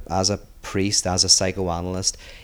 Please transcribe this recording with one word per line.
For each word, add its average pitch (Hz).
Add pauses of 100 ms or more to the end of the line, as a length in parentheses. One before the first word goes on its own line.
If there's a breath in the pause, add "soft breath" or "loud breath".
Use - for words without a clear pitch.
as 95
a 98 (240)
priest, 101
as 92
a 92
psychoanalyst, 92 (280 loud breath)